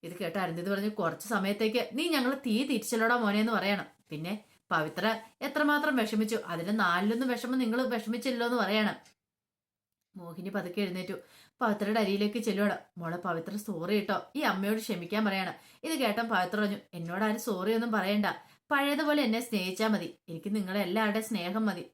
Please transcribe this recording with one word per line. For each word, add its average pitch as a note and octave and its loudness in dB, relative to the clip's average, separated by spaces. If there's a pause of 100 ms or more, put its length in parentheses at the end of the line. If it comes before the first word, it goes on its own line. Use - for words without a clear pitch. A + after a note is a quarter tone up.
ഇത് E3+ -12
കേട്ട F3 -4
അരുന്ധതി F3 -2
പറഞ്ഞു, G3+ 0
"കുറച്ച് F3 -4
സമയത്തേക്ക് G#3+ 0
നീ D#4 -2
ഞങ്ങൾ C4+ 2
തീ B3+ 0
തിരിച്ചല്ലോടാ A#3 2
മോനെ" G#3 2
എന്ന് A3 2
പറയണം. G3 0 (240)
പിന്നെ E3+ -6 (260)
പവിത്ര F3 0 (200)
എത്രമാത്രം D4 2
വിഷമിച്ചു, G#3+ 2
അതിന്റെ E3+ -4
നാലിലൊന്നും G#3 2
വിഷമം B3 0
നിങ്ങൾ A#3+ 2
വിഷമിച്ചില്ലല്ലോ A#3+ 0
എന്ന് A#3+ 2
പറയണം. G3+ 2 (1200)
മോഹിനി F3 -10
പതുക്കെ F3+ -4
എഴുന്നേറ്റു, F#3 -4 (480)
പവിത്രയുടെ G#3+ 2
അരിയിലേക്ക് G#3 2
ചെല്ലുവാണ്. G3+ 0 (200)
"മോളെ E3+ -4
പവിത്ര, F3 -4
സോറി G3 -4
കേട്ടോ, G3+ 0 (140)
ഈ C#4 -2
അമ്മയോട് G#3 0
ക്ഷമിക്കാൻ G#3 -2
പറയണം." F#3+ 0 (300)
ഇത് D#4+ -2
കേട്ട A3 2
പവിത്ര G#3 0
പറഞ്ഞു, G3+ 0 (160)
"എന്നോട് F3 -4
ആരും G#3+ 0
സോറി G3+ 0
ഒന്നും A3+ 0
പറയണ്ട, G#3 2 (460)
പഴയതുപോലെ D4 2
എന്നെ A3+ 2
സ്നേഹിച്ചാ G3+ 0
മതി, G3 0 (120)
എനിക്ക് F3 -4
നിങ്ങളെ G3 -2
എല്ലാവരുടെയും G#3 0
സ്നേഹം G#3 -2
മതി F3 -2